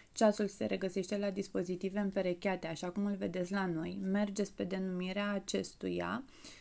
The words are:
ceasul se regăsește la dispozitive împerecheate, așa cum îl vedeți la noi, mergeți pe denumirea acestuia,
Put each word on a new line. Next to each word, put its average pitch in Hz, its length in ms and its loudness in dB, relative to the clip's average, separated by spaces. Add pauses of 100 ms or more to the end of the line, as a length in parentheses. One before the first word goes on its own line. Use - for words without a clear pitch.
(120)
ceasul 214 360 6
se 214 180 -2
regăsește 190 520 0
la 202 140 0
dispozitive 185 680 -2
împerecheate, 185 680 2
așa 165 220 -4
cum 202 160 0
îl 202 100 2
vedeți 185 360 -2
la 196 140 2
noi, 175 360 -2
mergeți 196 520 0
pe 202 100 -4
denumirea 185 680 0
acestuia, 101 920 -2 (380)